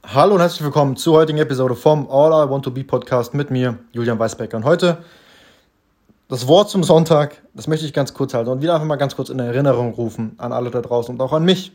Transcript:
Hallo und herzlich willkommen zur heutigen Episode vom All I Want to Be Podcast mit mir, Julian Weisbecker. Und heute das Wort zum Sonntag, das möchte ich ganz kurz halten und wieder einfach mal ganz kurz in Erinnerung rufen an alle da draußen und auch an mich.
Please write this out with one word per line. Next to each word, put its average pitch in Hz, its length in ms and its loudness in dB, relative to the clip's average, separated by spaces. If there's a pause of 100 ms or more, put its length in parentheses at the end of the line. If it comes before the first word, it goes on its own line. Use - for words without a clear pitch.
Hallo 143 280 4
und 180 60 4
herzlich 170 220 0
willkommen 139 340 0
zur 160 200 2
heutigen 156 220 4
Episode 131 360 0
vom 151 360 0
All 143 200 4
I 151 200 2
Want 135 140 -4
to - 60 -6
Be 131 140 -8
Podcast 123 500 -4
mit 139 160 -4
mir, 127 280 -2 (140)
Julian 117 260 -4
Weisbecker. 113 380 -6
Und 113 80 -8
heute 170 340 2 (1300)
das 123 180 -8
Wort 202 240 6
zum 185 140 0
Sonntag, 160 580 4 (120)
das 104 120 -12
möchte 156 200 -4
ich 139 60 -10
ganz 135 220 -2
kurz 135 200 -6
halten 117 160 -2
und 131 120 -4
wieder 170 120 0
einfach 156 120 -2
mal 151 100 -2
ganz 139 200 -4
kurz 131 120 -8
in 131 100 -8
Erinnerung 120 540 0
rufen 113 460 -6
an 120 140 -8
alle 120 180 -4
da 120 100 -4
draußen 120 340 -4
und 120 60 -8
auch 131 120 -2
an 160 120 0
mich. 190 300 0